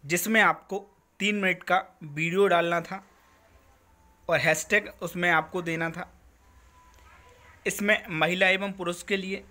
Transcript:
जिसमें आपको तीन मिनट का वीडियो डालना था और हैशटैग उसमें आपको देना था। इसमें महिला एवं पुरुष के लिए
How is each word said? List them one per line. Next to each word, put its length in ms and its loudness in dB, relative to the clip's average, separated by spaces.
जिसमें 360 2
आपको 480 0
तीन 160 0
मिनट 280 0
का 220 2
वीडियो 440 0
डालना 340 2
था 240 -12
और 100 4
हैशटैग 480 0
उसमें 280 -2
आपको 320 0
देना 280 -4
था। 240 -12
इसमें 420 0
महिला 380 2
एवं 260 2
पुरुष 300 -6
के 140 -2
लिए 340 -8